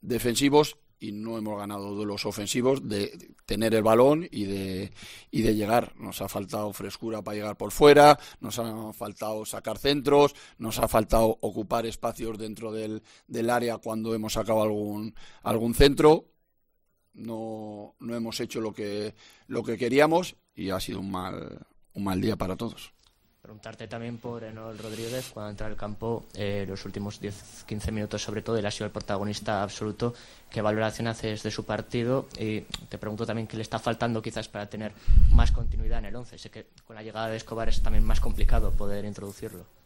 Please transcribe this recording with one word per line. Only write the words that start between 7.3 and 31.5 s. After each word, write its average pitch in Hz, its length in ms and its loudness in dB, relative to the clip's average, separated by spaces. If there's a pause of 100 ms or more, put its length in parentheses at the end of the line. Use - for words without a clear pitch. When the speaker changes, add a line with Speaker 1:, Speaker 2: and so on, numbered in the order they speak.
Speaker 1:
llegar 104 180 -6
por 104 160 -8
fuera, 147 480 10 (220)
nos 107 180 -8
ha 110 320 -8
faltado 107 540 -8
sacar 107 320 -8
centros, 143 580 4 (220)
nos 113 200 -8
ha 113 120 2
faltado 113 500 4
ocupar 113 460 -4
espacios 113 520 -6
dentro 107 360 -10
del, 110 280 -8 (260)
del 117 220 -2
área 120 280 0
cuando 110 360 -6
hemos 110 200 -4
sacado 110 280 0
algún, 104 540 -4 (260)
algún 113 320 -2
centro. 151 520 6 (880)
No, 110 840 -12
no 117 160 -10
hemos 113 240 -8
hecho 120 220 -6
lo 110 100 -6
que, 104 440 -8 (320)
lo 117 160 -6
que 117 140 -4
queríamos 147 600 2 (180)
y 92 140 -6
ha 92 100 -2
sido 95 220 -8
un 98 100 -8
mal, 92 540 -10 (280)
un 101 120 -8
mal 95 160 -2
día 104 160 -2
para 92 180 -4
todos. - 380 -10 (480)
Speaker 2:
Preguntarte 110 480 -18
también 117 280 -10
por 117 280 -12
Enol 110 320 -14
Rodríguez, 113 560 -10
cuando 104 160 -10
entra 107 180 -8
al 107 80 -4
campo, 110 500 -6 (100)
eh, 101 300 -4
los 95 200 -10
últimos 101 340 -8
diez, - 480 -12
quince 104 240 -6
minutos 107 300 -6
sobre 107 220 -8
todo, 113 120 -4
él 107 100 -2
ha 104 60 -2
sido - 140 -8
el 104 80 -8
protagonista 104 680 -4
absoluto. 107 520 -4 (360)
¿Qué 113 120 -6
valoración 107 460 0
haces 110 360 -6
de 110 80 -4